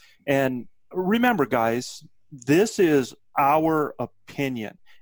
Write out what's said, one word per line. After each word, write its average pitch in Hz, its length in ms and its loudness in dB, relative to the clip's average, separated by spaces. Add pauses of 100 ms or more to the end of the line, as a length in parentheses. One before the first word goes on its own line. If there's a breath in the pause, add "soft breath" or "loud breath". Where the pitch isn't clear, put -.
(280 soft breath)
And 131 400 -2 (240)
remember, 202 540 0
guys, 117 580 -2 (280)
this 147 480 0
is 147 340 2 (240)
our 151 640 2
opinion. 123 800 -8 (240 soft breath)